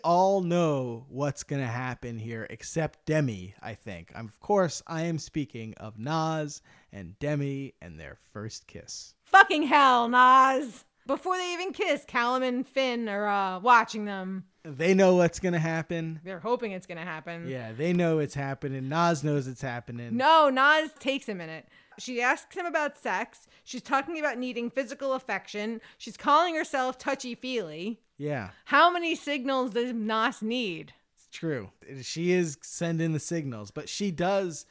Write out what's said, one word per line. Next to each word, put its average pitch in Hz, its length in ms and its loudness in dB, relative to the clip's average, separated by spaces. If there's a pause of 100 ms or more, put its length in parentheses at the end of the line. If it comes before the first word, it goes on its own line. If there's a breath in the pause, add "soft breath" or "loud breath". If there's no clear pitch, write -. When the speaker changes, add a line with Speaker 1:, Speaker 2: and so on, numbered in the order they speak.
Speaker 1:
all 185 380 4
know 143 680 0
what's 135 360 -4
gonna 139 220 -4
happen 123 540 -6
here, 113 300 -8
except - 560 -6
Demi, 117 560 -2
I 110 140 -12
think. 85 380 -14
Of 110 280 -14
course, 190 460 0
I 160 160 -6
am 165 140 -2
speaking 117 580 -8
of 110 220 -14
Nas 156 640 -4 (300 soft breath)
and 95 280 -14
Demi 143 640 -4
and 82 160 -16
their 73 200 -16 (160)
first 107 340 -10
kiss. - 560 -16
Speaker 2:
Fucking 320 400 8
hell, 254 460 6
Nas! 262 720 6 (240)
Before 370 300 -2
they 359 160 -4
even 359 180 -4
kiss, 330 340 -2
Callum 254 380 0
and 254 240 -2
Finn 240 400 -2
are, 208 200 -2
uh, 190 320 0
watching 226 440 4
them. 190 400 -6 (220)
Speaker 1:
They 160 280 2
know 185 220 8
what's 170 240 4
gonna 175 200 0
happen. 165 640 -4
Speaker 2:
They're 180 160 -12
hoping 233 320 -2
it's 185 160 -10
gonna 165 160 -10
happen. 170 460 -10
Speaker 1:
Yeah, 120 240 -8
they 156 180 0
know 170 280 4
it's 143 160 -2
happening. 135 520 -6
Nas 165 360 2
knows 147 240 0
it's 127 140 -12
happening. 120 540 -8
Speaker 2:
No, 302 340 6
Nas 294 500 4
takes 269 280 -4
a 208 80 -6
minute. 160 320 -12 (320 soft breath)
She 240 220 -6
asks 262 340 0
him 359 100 -6
about 294 320 -2
sex. 214 480 -6 (200 soft breath)
She's 254 160 -12
talking 302 380 -2
about 277 180 -2
needing 247 320 -6
physical 269 440 -4
affection. 220 680 -6 (160 loud breath)
She's - 200 -14
calling 320 380 4
herself 262 420 -2
touchy-feely. 233 1000 -6 (180)
Speaker 1:
Yeah. 139 320 -6 (160 loud breath)
Speaker 2:
How 311 260 6
many 339 240 -2
signals 262 560 -2
does 240 220 -2
Nas 220 480 -2
need? 208 520 -4 (240)
Speaker 1:
It's - 120 -20
true. 131 400 -6 (320)
She 170 300 -2
is 170 300 2
sending 165 520 -2
the 147 60 -2
signals, 131 500 -6
but - 200 -12
she 202 220 -2
does 175 600 -2